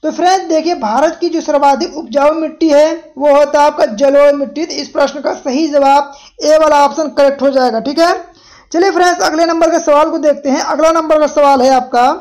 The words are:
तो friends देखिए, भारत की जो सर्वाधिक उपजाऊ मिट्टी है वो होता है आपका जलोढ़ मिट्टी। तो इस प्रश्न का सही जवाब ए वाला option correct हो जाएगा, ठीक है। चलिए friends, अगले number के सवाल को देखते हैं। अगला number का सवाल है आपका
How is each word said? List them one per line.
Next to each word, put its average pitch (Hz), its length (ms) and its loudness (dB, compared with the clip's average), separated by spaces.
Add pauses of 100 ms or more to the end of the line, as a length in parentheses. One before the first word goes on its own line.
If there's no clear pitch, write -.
तो 311 80 -2
friends 359 340 -2
देखिए, 330 300 -2
भारत 269 460 -2
की 339 80 -2
जो 330 120 -4
सर्वाधिक 285 560 0
उपजाऊ 277 360 -2
मिट्टी 320 360 -2
है 311 480 0
वो 285 180 2
होता 285 240 2
है 294 80 4
आपका 294 180 0
जलोढ़ 277 460 2
मिट्टी। 285 340 -4
तो 320 80 -14
इस 285 140 -10
प्रश्न 285 340 -4
का 320 120 -4
सही 302 340 -4
जवाब 285 460 0 (300)
ए 302 140 4
वाला 294 280 4
option 294 220 -2
correct 277 340 0
हो 269 80 2
जाएगा, 254 300 0
ठीक 277 200 -6
है। 349 240 0 (500)
चलिए 359 180 2
friends, 349 300 0
अगले 311 240 0
number 330 260 0
के 330 80 0
सवाल 311 300 2
को 320 80 -6
देखते 285 320 -2
हैं। 277 120 0
अगला 311 300 0
number 320 280 0
का 302 80 0
सवाल 285 340 2
है 262 80 2
आपका 254 520 0